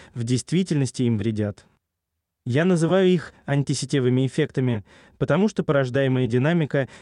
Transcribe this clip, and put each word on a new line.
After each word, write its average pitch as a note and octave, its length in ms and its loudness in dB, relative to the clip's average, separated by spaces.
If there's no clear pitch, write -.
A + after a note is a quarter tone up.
в A#2+ 100 -6
действительности C3+ 800 -2
им A#2 140 0
вредят. G#2 480 -4
Я C3+ 200 0
называю F3+ 440 2
их F3+ 240 0
антисетевыми C3+ 800 0
эффектами, B2+ 580 -2
потому E3 300 2
что F#3+ 140 -4
порождаемая C3 640 0
динамика C3+ 640 0